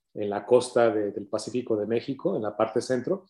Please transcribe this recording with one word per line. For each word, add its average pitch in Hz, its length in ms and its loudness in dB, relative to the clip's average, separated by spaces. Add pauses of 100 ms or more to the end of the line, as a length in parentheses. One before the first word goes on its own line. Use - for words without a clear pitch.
(140)
en 104 160 -4
la 101 160 -4
costa 123 440 6
de, 104 220 0
del 101 140 -8
Pacífico 117 500 -2
de 104 80 0
México, 123 500 -2
en 131 80 -2
la 104 140 -6
parte 110 240 2
centro. 131 500 -2